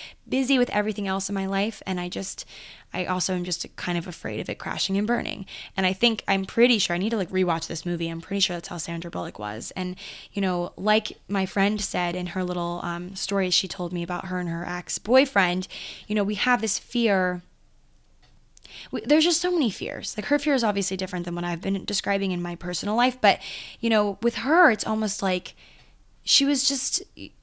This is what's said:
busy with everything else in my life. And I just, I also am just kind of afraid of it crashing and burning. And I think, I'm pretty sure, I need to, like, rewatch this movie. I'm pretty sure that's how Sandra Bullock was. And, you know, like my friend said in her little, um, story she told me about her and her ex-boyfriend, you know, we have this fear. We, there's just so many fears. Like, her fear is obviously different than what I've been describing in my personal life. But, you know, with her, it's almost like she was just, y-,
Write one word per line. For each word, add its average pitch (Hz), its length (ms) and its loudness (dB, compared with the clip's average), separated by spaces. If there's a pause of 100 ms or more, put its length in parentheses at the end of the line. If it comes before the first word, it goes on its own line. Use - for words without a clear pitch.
(280)
busy 262 300 2
with 247 120 4
everything 202 360 -2
else 190 220 -2
in 202 80 -4
my 190 100 -2
life. 196 400 -2
And 185 140 -2
I 180 80 -4
just, 190 360 -6 (480)
I 180 120 -2
also 185 300 0
am 180 100 -2
just 175 200 -4 (120)
kind 175 200 -2
of 170 120 -2
afraid 107 320 -6
of 190 80 -6
it - 100 -6
crashing 190 400 -2
and 208 80 2
burning. 196 400 -2 (300)
And 190 100 0
I 185 60 2
think, 226 340 2
I'm 196 180 2
pretty 233 360 4
sure, 175 160 0
I - 20 -2
need 202 120 0
to, 226 60 0
like, 190 140 -2
rewatch 175 380 2
this - 180 -6
movie. 170 220 -2
I'm 165 120 -6
pretty 196 200 -4
sure 180 160 0
that's 170 140 -10
how 175 80 -6
Sandra 170 300 -6
Bullock 175 300 -6
was. 104 380 -6
And, 180 180 -4 (380)
you 202 100 -2
know, 180 340 0
like 214 360 2 (160)
my 190 180 0
friend 202 340 0
said 175 360 -2
in 180 120 -4
her 185 140 -2
little, 175 400 -2
um, 175 320 -6
story 190 360 0
she - 180 0
told 180 240 -4
me 175 100 -2
about 175 240 -4
her 180 140 -2
and 175 80 -2
her 165 180 -4
ex-boyfriend, 185 1000 2 (400)
you 208 80 0
know, 208 80 4
we 208 100 0
have 240 260 2
this 214 160 0
fear. 185 640 2 (1500)
We, - 80 -4
there's 302 240 6
just 330 160 2
so 359 100 2
many 302 200 4
fears. - 460 -8
Like, 208 100 -6
her - 120 4
fear 294 160 2
is 247 80 2
obviously 202 340 0
different 185 280 -4
than 175 100 -4
what 175 80 -4
I've 175 180 -2
been 190 240 -2
describing 196 480 0
in 175 80 -2
my 175 140 -4
personal 180 400 -4
life. 247 260 2
But, 202 200 6 (400)
you 226 100 0
know, 208 320 4
with 233 140 2
her, 285 340 6
it's - 160 0
almost 220 340 0
like 185 340 0 (680)
she - 220 4
was 277 240 4
just, - 340 0 (140)
y-, - 140 -12 (120)